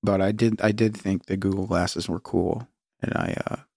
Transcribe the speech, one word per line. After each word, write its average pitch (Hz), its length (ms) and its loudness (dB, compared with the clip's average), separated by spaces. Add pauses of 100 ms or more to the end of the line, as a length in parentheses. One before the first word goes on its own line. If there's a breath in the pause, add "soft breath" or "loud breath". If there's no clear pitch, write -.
but 98 200 4
I 101 100 2
did, 110 300 2
I 107 100 4
did 107 240 2
think 95 300 -2
the 95 100 -2
Google 95 300 0
glasses 87 420 0
were 87 120 -4
cool, 92 460 -2 (360)
and - 120 -4
I, - 220 -2 (140)
uh, - 60 -6 (200)